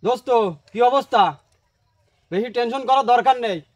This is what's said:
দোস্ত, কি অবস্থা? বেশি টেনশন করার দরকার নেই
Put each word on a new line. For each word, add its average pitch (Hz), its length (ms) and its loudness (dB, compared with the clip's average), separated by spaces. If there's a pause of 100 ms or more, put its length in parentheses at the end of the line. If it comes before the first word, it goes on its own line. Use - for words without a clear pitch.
দোস্ত, 247 260 -4 (440)
কি 202 80 -12
অবস্থা? 247 420 2 (1080)
বেশি 208 200 -4
টেনশন 240 380 -4
করার 262 180 2
দরকার 247 340 2
নেই 208 180 -4 (160)